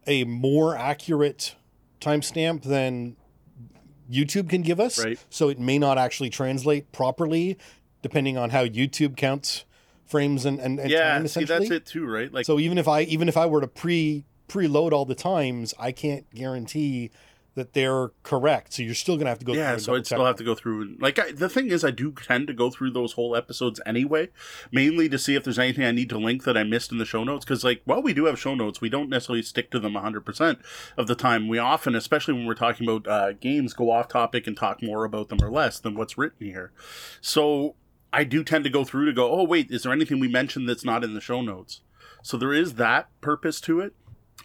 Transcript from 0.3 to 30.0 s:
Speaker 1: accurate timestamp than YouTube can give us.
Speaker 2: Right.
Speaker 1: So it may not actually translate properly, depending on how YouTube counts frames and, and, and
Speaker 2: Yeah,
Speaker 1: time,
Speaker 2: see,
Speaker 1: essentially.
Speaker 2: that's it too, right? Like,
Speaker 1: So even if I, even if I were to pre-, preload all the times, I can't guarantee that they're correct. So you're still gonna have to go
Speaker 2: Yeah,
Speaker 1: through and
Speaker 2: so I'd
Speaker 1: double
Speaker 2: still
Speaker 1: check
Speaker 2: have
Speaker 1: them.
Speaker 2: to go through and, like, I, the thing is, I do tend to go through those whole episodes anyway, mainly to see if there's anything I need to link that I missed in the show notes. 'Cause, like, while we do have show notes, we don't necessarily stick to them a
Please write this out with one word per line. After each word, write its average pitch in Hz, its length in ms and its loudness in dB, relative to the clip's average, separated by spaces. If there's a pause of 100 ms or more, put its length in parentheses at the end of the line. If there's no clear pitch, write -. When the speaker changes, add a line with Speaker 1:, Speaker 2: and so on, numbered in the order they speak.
Speaker 1:
accurate 147 800 0 (480)
timestamp 151 640 0
than 127 520 -2 (960)
YouTube 147 400 0
can 180 120 2
give 170 180 0
us. 240 220 0
Speaker 2:
Right. 113 160 -2 (120)
Speaker 1:
So - 180 2
it 135 100 0
may 131 200 2
not 143 200 4
actually 127 320 0
translate 135 600 -2
properly, 165 640 0 (460)
depending 135 340 0
on 120 140 -2
how 131 160 4
YouTube 131 500 0
counts - 480 -2 (400)
frames 143 400 0
and, 135 160 0
and, 131 180 -2
and 139 120 -2
Speaker 2:
Yeah, 156 240 4
Speaker 1:
time, 151 80 2
Speaker 2:
see, 160 180 -4
Speaker 1:
essentially. 160 200 2
Speaker 2:
that's 214 100 0
it 165 160 -2
too, 160 200 -6
right? 117 260 -4
Like, 131 120 -4
Speaker 1:
So 151 140 4
even 165 180 2
if 165 100 2
I, 151 160 4
even 160 260 2
if 160 80 0
I 165 100 4
were 151 140 4
to 135 80 -2
pre-, 156 560 0 (240)
preload 160 440 2
all 143 140 2
the 131 80 -2
times, 127 640 0
I 123 140 -4
can't 147 420 -4
guarantee 127 760 -4 (440)
that 131 180 -6
they're 131 360 2 (140)
correct. 135 500 2
So - 100 -6
you're 113 120 -4
still 175 220 0
gonna 139 140 0
have 117 80 -2
to 123 60 -14
go 123 80 0
Speaker 2:
Yeah, 151 140 2
Speaker 1:
through 131 80 2
and 110 80 -4
Speaker 2:
so 107 100 -2
I'd 123 40 4
Speaker 1:
double 127 80 -2
Speaker 2:
still 123 140 -2
Speaker 1:
check 127 80 4
Speaker 2:
have 123 120 4
Speaker 1:
them. 113 80 -10
Speaker 2:
to 117 40 0
go 113 40 2
through 110 280 -4
and, 101 200 -10
like, 135 160 2
I, 190 140 0
the 151 160 -2
thing 254 220 0
is, 165 140 2
I 143 60 4
do 127 220 -4
tend 131 360 0
to 147 40 -6
go 120 180 0
through 131 220 -4
those 120 200 -2
whole 120 240 -2
episodes 120 500 -4
anyway, 139 440 0 (420)
mainly 151 360 4
to 135 100 0
see 139 180 0
if 139 80 0
there's 120 140 -2
anything 127 260 2
I 120 80 2
need 120 180 0
to 117 80 -4
link 120 260 -2
that 123 120 2
I 107 80 2
missed 113 280 -2
in 120 60 -4
the 113 60 -2
show 110 200 -4
notes. 139 200 -6
'Cause, 131 200 -2
like, 123 200 2
while 233 180 2
we 277 100 0
do 143 140 2
have 143 120 2
show 139 160 -4
notes, 110 260 -4
we 117 80 -2
don't 139 200 -2
necessarily 123 340 -2
stick - 280 -6
to 127 80 -2
them 104 180 -2
a 98 40 -4